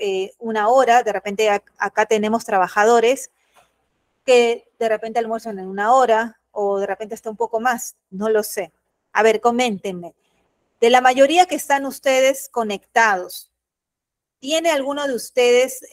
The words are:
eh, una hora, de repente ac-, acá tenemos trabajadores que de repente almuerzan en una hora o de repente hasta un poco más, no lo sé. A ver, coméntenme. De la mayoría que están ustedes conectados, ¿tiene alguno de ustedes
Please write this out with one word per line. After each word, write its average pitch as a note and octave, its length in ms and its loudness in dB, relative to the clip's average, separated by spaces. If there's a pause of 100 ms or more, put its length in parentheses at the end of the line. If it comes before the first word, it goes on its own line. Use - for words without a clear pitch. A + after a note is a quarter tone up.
eh, G3 360 -6
una G#3+ 300 -4
hora, B3 340 4
de G#3 120 -4
repente G3+ 360 -2
ac-, G3+ 280 -4
acá G#3 280 -2
tenemos G#3+ 380 -2
trabajadores A3+ 880 0 (920)
que A#3+ 420 2 (100)
de A3+ 120 -2
repente A3 280 -4
almuerzan A3 420 -6
en F#3 80 -12
una G3+ 260 0
hora A3+ 480 2 (100)
o G3+ 260 -2
de G3 80 -2
repente G3+ 300 -8
hasta - 140 -12
un G#3+ 80 -14
poco A3+ 240 -4
más, A#3+ 340 -4 (140)
no G3+ 200 -6
lo G#3+ 140 2
sé. G3 300 -10 (400)
A G#3 100 2
ver, A3 160 4
coméntenme. G3+ 760 -4 (680)
De A#3 80 4
la B3 100 6
mayoría C4+ 460 4
que E4 100 -6
están C#4 300 -2
ustedes C4 640 -2
conectados, G#3 1000 -2 (880)
¿tiene D#4+ 320 -2
alguno C#4+ 360 -4
de C4 80 -4
ustedes B3 760 0